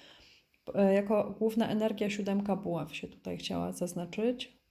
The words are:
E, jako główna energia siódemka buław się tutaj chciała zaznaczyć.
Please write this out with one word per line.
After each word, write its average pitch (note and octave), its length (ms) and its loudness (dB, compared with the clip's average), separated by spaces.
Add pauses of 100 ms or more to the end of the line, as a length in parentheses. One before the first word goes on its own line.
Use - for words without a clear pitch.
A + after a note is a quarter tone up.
(720)
E, G3 200 6
jako G3+ 460 2
główna A3 280 2
energia G#3+ 420 0
siódemka G3+ 460 0
buław E3+ 400 -4
się - 120 -10
tutaj F3 300 -8
chciała F3 340 -4
zaznaczyć. F3+ 840 -4 (140)